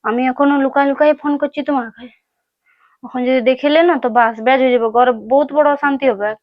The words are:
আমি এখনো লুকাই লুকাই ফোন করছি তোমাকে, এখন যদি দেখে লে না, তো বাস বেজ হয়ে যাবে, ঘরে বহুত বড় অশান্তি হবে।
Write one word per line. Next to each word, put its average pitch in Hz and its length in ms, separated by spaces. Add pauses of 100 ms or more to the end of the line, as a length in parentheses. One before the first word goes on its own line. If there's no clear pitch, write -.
আমি 240 260
এখনো 285 320
লুকাই 277 260
লুকাই 302 220 (120)
ফোন 294 160
করছি 285 240
তোমাকে, 247 440 (960)
এখন 247 200
যদি 254 240
দেখে 262 200
লে 302 140
না, 349 200
তো 247 80
বাস 226 320
বেজ 262 180
হয়ে 262 140
যাবে, 226 220
ঘরে 247 160 (160)
বহুত 277 280
বড় 294 160
অশান্তি 277 360
হবে। 208 220 (120)